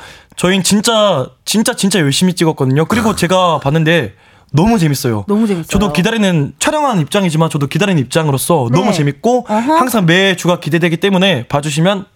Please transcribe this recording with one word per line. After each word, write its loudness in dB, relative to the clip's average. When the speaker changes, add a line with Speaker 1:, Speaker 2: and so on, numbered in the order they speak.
Speaker 1:
저희는 0
진짜, 2
진짜, 0
진짜 0
열심히 2
찍었거든요. 0
그리고 0
Speaker 2:
아. -4
Speaker 1:
제가 0
봤는데 0
너무 4
재밌어요. -2
Speaker 2:
너무 0
재밌어요. -4
Speaker 1:
저도 0
기다리는, 0
촬영하는 0
입장이지만 0
저도 -4
기다리는 0
입장으로서 0
Speaker 2:
네. 2
Speaker 1:
너무 0
재밌고 -2
Speaker 2:
어허. 0
Speaker 1:
항상 0
매 2
주가 -2
기대되기 0
때문에 0
봐주시면 -2